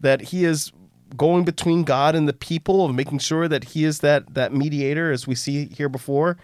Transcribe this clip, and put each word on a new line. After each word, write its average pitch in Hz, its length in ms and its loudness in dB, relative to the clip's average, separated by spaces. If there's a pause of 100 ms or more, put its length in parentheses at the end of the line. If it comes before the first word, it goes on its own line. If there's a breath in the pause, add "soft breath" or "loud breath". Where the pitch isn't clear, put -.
that 135 200 4
he 180 220 -2
is 160 300 0 (420)
going 170 300 4
between 170 400 0
God 143 300 2
and 156 120 2
the 139 60 0
people, 190 500 0
of 139 100 0
making 139 260 -2
sure 160 280 -2
that 147 180 -2
he 156 200 -2
is 151 140 0
that, 147 340 2
that 127 200 -2
mediator, 147 600 -2
as 123 120 -6
we 127 100 -4
see 143 320 -4
here 147 200 -4
before. 143 560 -2